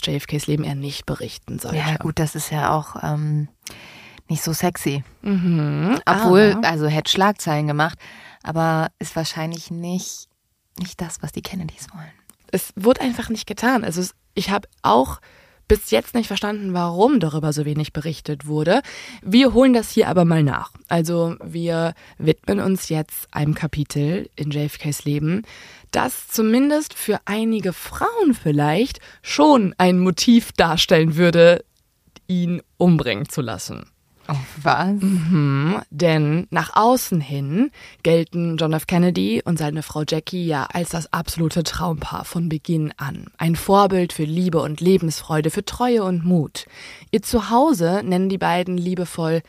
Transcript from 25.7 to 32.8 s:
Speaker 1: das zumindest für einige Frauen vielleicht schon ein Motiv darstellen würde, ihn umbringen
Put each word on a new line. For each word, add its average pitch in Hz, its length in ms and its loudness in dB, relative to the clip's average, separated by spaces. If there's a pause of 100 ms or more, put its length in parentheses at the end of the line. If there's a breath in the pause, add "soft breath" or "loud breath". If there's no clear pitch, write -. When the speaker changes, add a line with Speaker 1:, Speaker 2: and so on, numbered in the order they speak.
Speaker 1:
das - 340 -4
zumindest 269 680 0
für - 300 -4
einige 214 480 -2
Frauen 403 640 0
vielleicht 151 640 0 (240 loud breath)
schon 277 560 4
ein 180 220 4
Motiv 202 500 4
darstellen 165 640 2
würde, 170 500 6 (600)
ihn 175 360 -2 (140)
umbringen 139 520 4